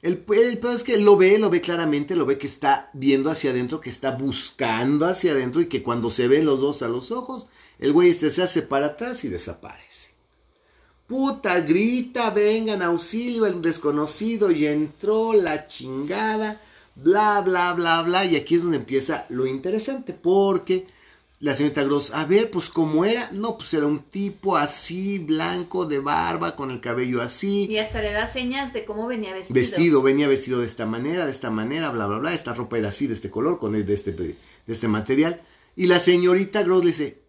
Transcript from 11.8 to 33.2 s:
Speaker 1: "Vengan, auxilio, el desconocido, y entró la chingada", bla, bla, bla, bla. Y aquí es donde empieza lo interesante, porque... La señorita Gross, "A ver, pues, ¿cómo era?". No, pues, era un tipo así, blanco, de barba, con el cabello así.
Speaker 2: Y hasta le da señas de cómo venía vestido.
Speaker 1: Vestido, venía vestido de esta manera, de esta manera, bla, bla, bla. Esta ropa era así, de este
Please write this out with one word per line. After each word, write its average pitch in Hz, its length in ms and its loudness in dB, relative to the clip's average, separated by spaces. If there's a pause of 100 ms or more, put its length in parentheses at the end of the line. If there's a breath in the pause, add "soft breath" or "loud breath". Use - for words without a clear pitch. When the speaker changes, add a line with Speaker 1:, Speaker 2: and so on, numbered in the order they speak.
Speaker 1:
"Vengan, 208 520 2
auxilio, 220 640 0
el 175 160 -2
desconocido, 165 880 0
y 151 160 2
entró 196 680 0
la 165 340 2
chingada", 214 920 -6 (360 loud breath)
bla, 202 460 4
bla, 180 320 0
bla, 165 280 2
bla. 180 220 0
Y 175 120 2
aquí 160 200 0
es 170 60 2
donde 165 160 0
empieza 131 500 -4
lo 127 180 -2
interesante, 196 680 -6
porque... 185 760 0 (500 soft breath)
La 143 160 -2
señorita 143 300 0
Gross, 143 280 0
"A 156 120 -2
ver, 208 260 2
pues, 175 200 -6
¿cómo 160 340 2
era?". 233 260 -2
No, 214 260 -6
pues, - 180 -10
era 147 120 0
un 147 140 -2
tipo 196 560 -4
así, 185 640 -4
blanco, 170 680 -4
de 143 140 -2
barba, 165 560 -2
con 135 160 -8
el 120 80 -10
cabello 123 420 -2
así. 202 480 -2
Speaker 2:
Y 214 80 -2
hasta 214 240 -4
le 208 100 -4
da 214 140 -2
señas 254 460 -6
de 220 120 -8
cómo 214 220 -8
venía 214 260 -6
vestido. 185 220 -10
Speaker 1:
Vestido, 139 480 4
venía 139 240 4
vestido 131 320 0
de 120 80 0
esta 110 200 -6
manera, 139 380 -4
de 143 60 -4
esta 127 200 -6
manera, 135 400 -2
bla, 113 180 -2
bla, 104 100 -2
bla. 156 160 -2
Esta 123 180 -6
ropa 117 260 -4
era 107 100 0
así, 117 180 -4
de 117 80 -2
este 101 160 -10